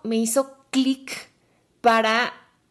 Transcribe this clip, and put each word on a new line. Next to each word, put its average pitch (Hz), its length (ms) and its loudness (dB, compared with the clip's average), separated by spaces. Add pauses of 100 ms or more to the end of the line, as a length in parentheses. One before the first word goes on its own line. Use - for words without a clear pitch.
me 226 120 -2
hizo 226 400 -2 (140)
clic - 600 -2 (500)
para 226 520 2 (380)